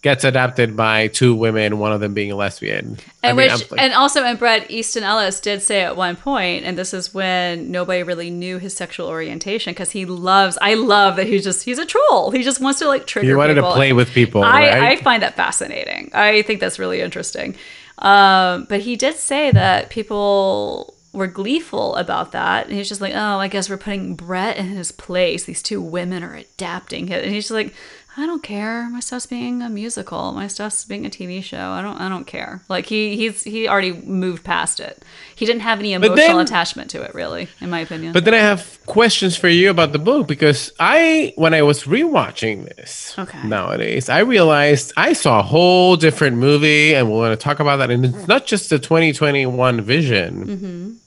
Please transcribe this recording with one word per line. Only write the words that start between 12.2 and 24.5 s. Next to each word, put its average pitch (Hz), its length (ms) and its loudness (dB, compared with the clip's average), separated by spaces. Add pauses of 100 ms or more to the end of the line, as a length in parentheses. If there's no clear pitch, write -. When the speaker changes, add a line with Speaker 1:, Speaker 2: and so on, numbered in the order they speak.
Speaker 2:
He 254 140 -2
just 254 180 -2
wants 269 200 0
to, 320 60 0
like, 269 200 0
trigger 208 220 0
Speaker 1:
He 135 40 6
wanted 147 220 4
Speaker 2:
people. 160 160 4
Speaker 1:
to 170 40 2
play 135 180 4
with 123 180 4
people, 170 320 4
Speaker 2:
I, 226 80 6 (180)
Speaker 1:
right? - 220 4
Speaker 2:
I 277 60 4
find 233 260 2
that - 120 -4
fascinating. - 800 -6
I 208 300 4
think 208 160 -4
that's 185 180 -4
really 185 240 -4
interesting. - 540 -8 (420)
Um, 190 720 4
but 202 120 -2
he 240 140 -6
did 269 200 -2
say 285 340 -2
that 185 400 4
people 202 1040 -2 (200)
were 190 140 -4
gleeful 214 680 -4
about - 380 -4
that. - 340 -2
And - 80 -8
he's 196 140 -8
just 202 120 -10
like, 196 140 -6
"Oh, 208 240 -2
I 196 80 -4
guess 190 240 -6
we're 196 60 -8
putting 196 380 -8
Bret 185 420 -6